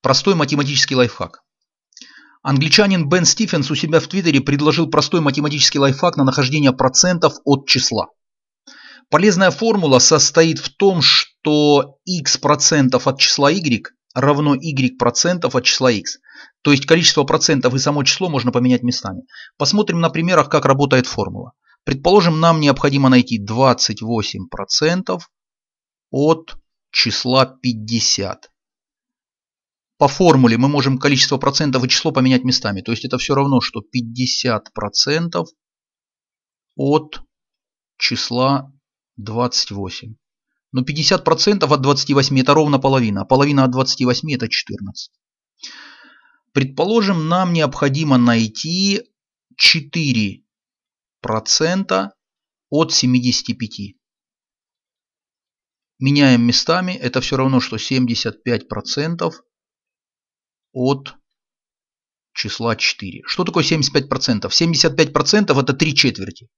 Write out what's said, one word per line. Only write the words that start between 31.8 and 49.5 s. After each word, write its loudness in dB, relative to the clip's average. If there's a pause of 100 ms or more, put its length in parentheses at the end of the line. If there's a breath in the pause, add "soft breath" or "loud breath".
и -4
число -2
поменять 2
местами. -2
То -6
есть -4
это -4
все -2
равно, 2
что -6
пятьдесят -6
процентов -4 (1300)
от -2 (760)
числа -2 (460)
двадцать -4
восемь. -10 (560)
Но -2
пятьдесят 0
процентов 2
от 0
двадцати 0
восьми 2
это 4
ровно 4
половина, 0
а -8
половина 2
от 0
двадцати -2
восьми -2
это -6
четырнадцать. -10 (1400 loud breath)
Предположим, 0
нам 0
необходимо 0
найти 0 (560)